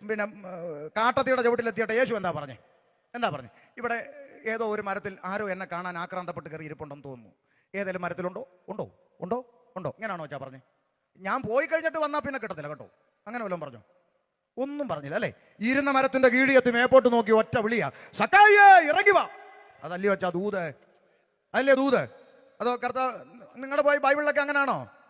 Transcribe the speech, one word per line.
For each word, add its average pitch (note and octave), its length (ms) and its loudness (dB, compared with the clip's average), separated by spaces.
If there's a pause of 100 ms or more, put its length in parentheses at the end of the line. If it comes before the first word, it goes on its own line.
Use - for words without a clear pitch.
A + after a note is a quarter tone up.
പിന്നെ, G#3+ 140 -4
ഉം, G#3 200 -12 (540)
കാട്ടത്തിയുടെ B3 440 0
ചവിട്ടിലെത്തിയിട്ട് A3+ 520 -2
യേശു A#3 220 0
എന്താ F#3 160 -4
പറഞ്ഞേ? C#3+ 260 -10 (580)
എന്താ A#3+ 140 -2
പറഞ്ഞേ? C3 200 -10 (280)
"ഇവിടെ A#3 360 -8 (320)
ഏതോ A3 300 -4
ഒരു G#3+ 60 -6
മരത്തിൽ G3 440 -8
ആരോ G3+ 240 -6
എന്നെ F#3 160 -8
കാണാൻ F3+ 320 -10
ആക്രാന്തപ്പെട്ട് F3 520 -10
കയറി D#3 160 -12
ഇരിപ്പുണ്ടെന്ന് D3 380 -14
തോന്നുന്നു." B2 320 -18 (400)
ഏതെങ്കിലും F#3 260 -6
മരത്തിലുണ്ടോ? F3 480 -8 (180)
ഉണ്ടോ? F#3 280 -12 (260)
ഉണ്ടോ? A#3 540 -8
ഉണ്ടോ? F3 140 -8
ഇങ്ങനെയാണോ F#3 340 -10
വെച്ചാ D3 140 -12
പറഞ്ഞേ? C3 220 -16 (580)
"ഞാൻ G3 240 -4
പോയി A#3+ 240 -2
കഴിഞ്ഞിട്ട് D#4+ 320 -2
വന്നാ D4 220 -2
പിന്നെ C4+ 200 -8
കിട്ടത്തില്ല D3+ 300 -10
കേട്ടോ." A#2+ 200 -16 (380)
അങ്ങനെ A#3 180 -10
വല്ലതും F3+ 160 -6
പറഞ്ഞോ? B2 220 -16 (760)
ഒന്നും C#4 300 -6
പറഞ്ഞില്ല D3 280 -8
അല്ലേ? F#3+ 180 -4 (260)
ഇരുന്ന C4 320 0
മരത്തിന്റെ C4 380 2
കീഴി C4 240 2
എത്തി B3+ 180 4
മേപ്പോട്ട് B3 420 4
നോക്കി A3+ 180 2
ഒറ്റ A3 280 2
വിളിയാ, G#3 320 -2 (220)
"സക്കായിയേ, G4+ 760 8
ഇറങ്ങി F#4 240 4
വാ." D4+ 160 4 (560)
അതല്ലേ F3+ 260 -2
വെച്ചാ F#3+ 200 0
ദൂത്? F3+ 440 -4 (800)
അതല്ലേ C4 200 4
ദൂത്? C4 360 2 (520)
അതോ B3 140 0
കർത്താവ്, B3 680 -6 (140)
നിങ്ങളുടെ C4+ 260 -4
പോയി C#4+ 160 4
ബൈബിളിലൊക്കെ C#4+ 440 2
അങ്ങനെയാണോ? C#4 480 -2 (200)